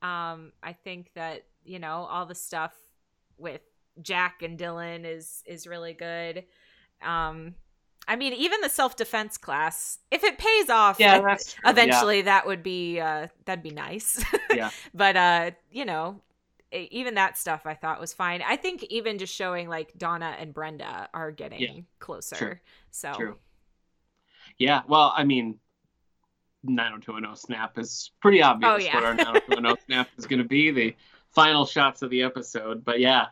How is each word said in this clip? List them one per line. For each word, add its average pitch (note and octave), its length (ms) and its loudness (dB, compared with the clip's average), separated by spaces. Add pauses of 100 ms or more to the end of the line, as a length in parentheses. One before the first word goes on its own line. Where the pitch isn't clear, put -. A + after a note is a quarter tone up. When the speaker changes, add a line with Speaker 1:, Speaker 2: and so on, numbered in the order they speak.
Speaker 1:
Um, E3+ 500 -8 (100)
I E3+ 120 -14
think F3 400 -18
that D#3+ 300 -12 (220)
you F#3 120 -16
know, E3 320 -10
all F3+ 160 -6
the F3 80 -16
stuff D#3+ 380 -8 (680)
with D3 220 -14 (400)
Jack F3+ 420 -4
and E3 160 -10
Dylan E3+ 460 -10
is, D#3+ 420 -14
is E3+ 200 -16
really E3+ 280 -12
good. E3+ 500 -10 (580)
Um, D#3+ 520 -6 (540)
I A3 80 0
mean, C4 180 -4
even F4 260 -2
the D4+ 80 -2
self-defense A3+ 680 -2
class, - 600 -4 (120)
if - 120 0
it F4+ 160 2
pays G#4+ 320 2
off G#3 300 6
Speaker 2:
Yeah, G3 180 10
Speaker 1:
e-, G3 40 2
Speaker 2:
that's G3 320 -2
true. - 100 -14
Yeah. B3+ 60 8
Speaker 1:
eventually, G#3+ 520 6
that G3 240 4
would F#3 160 -4
be, F3 380 -4
uh, D#3 280 -4 (160)
that'd F3+ 200 -8
be D#3 60 -14
nice. D3+ 540 -6 (140)
<laughs> - 160 -2
Speaker 2:
Yeah. A3 160 -2 (240)
Speaker 1:
But, F#3+ 220 4
uh, F3 340 4 (200)
you C4 140 -8
know, F3+ 380 -6 (500)
e-, F3 200 -8
even B3 240 -6
that F#3+ 200 2
stuff D#3+ 300 -4
I D#3 80 -6
thought D#3+ 260 -6
was E3+ 140 -10
fine. F3 320 -4
I A#3 100 0
think F4+ 280 -6
even A3 340 -4
just F#3+ 160 -10
showing, F3 340 -6
like, D#3+ 300 -8
Donna E3 400 -6
and D3+ 160 -14
Brenda D3+ 580 -12
are D#3+ 200 -8
getting D3 280 -14
Speaker 2:
Yeah. A#2+ 200 -8 (180)
Speaker 1:
closer. - 380 -14
Speaker 2:
True. D#3 200 -8 (360)
Speaker 1:
So. C#3+ 220 -10
Speaker 2:
True. G#2+ 220 -10 (1200)
Yeah, C3+ 300 2
well, D3 280 6
I D3 80 2
mean, A#2+ 340 0 (1040)
nine A#2+ 320 -2
oh A2 40 -12
two A2 140 -12
one A2 140 -10
oh G#2+ 80 -14
Snap A2 440 -10
is - 320 -10 (100)
pretty G3 220 8
obvious F3+ 300 6
Speaker 1:
Oh, G#3 60 4
yeah. E3+ 160 -2
Speaker 2:
what - 100 2
our A#2 100 2
nine D#4+ 120 2 (100)
oh G#4 40 6
two - 140 0
one E3+ 120 0
oh A#2+ 140 4
Speaker 1:
<laughs> - 60 -20
Speaker 2:
Snap B2+ 300 0
is A#2 100 -14
gonna B2+ 180 0
be, C#3+ 260 2
the A#2+ 260 0 (360)
final D3+ 340 6
shots C#3 360 0
of B2+ 80 -6
the B2+ 120 0
episode. A2+ 640 -6
But A#2+ 160 0
yeah, B2 320 4